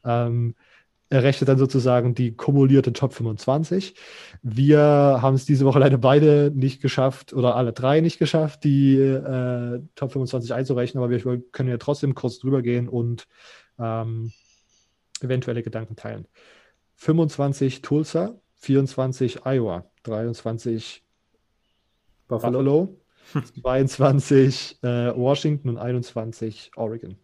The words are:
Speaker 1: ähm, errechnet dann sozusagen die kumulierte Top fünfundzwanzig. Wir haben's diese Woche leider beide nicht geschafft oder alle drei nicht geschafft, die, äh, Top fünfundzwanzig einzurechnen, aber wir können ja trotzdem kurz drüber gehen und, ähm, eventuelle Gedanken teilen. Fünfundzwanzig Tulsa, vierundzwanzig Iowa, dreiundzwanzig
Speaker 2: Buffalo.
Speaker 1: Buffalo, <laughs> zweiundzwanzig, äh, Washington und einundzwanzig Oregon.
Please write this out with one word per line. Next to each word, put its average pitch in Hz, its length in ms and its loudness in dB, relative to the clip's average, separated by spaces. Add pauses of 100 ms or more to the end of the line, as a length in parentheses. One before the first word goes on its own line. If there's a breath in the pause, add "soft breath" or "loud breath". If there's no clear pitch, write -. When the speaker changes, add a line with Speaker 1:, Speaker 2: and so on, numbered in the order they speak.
Speaker 1:
ähm, 120 520 -2 (540 soft breath)
errechnet 135 380 2
dann 135 120 4
sozusagen 123 560 2
die 120 200 -2
kumulierte 135 560 4
Top 131 220 -4
fünfundzwanzig. 139 800 -4 (480 loud breath)
Wir 139 380 4
haben's 139 680 4
diese 139 180 2
Woche 135 140 4
leider 135 220 6
beide 147 560 6
nicht 131 260 -2
geschafft 131 500 -2
oder 123 240 0
alle 120 180 -2
drei 139 280 2
nicht 165 160 -2
geschafft, 156 460 -2
die, 139 320 4
äh, 127 840 -2 (120)
Top 131 180 -8
fünfundzwanzig 123 440 -6
einzurechnen, 127 480 -2
aber 120 80 -2
wir 123 300 -2 (100)
können 131 180 -4
ja 120 80 -4
trotzdem 143 380 -4
kurz - 240 -8
drüber 131 240 -2
gehen 120 260 -2
und, 120 380 -6 (500 soft breath)
ähm, 113 540 -8 (920)
eventuelle 127 400 -4
Gedanken 113 340 -10
teilen. 110 320 -14 (680 soft breath)
Fünfundzwanzig 143 880 -2
Tulsa, 165 560 -4 (160)
vierundzwanzig 131 920 -2
Iowa, 113 400 -4 (160)
dreiundzwanzig 113 1000 -8 (1200)
Speaker 2:
Buffalo. 120 360 -4
Speaker 1:
Buffalo, 156 380 0 (320 loud breath)
<laughs> - 280 -8
zweiundzwanzig, 135 1200 2
äh, 120 340 -2
Washington 143 540 -2
und 117 80 -6
einundzwanzig 113 1000 -8
Oregon. 113 480 -10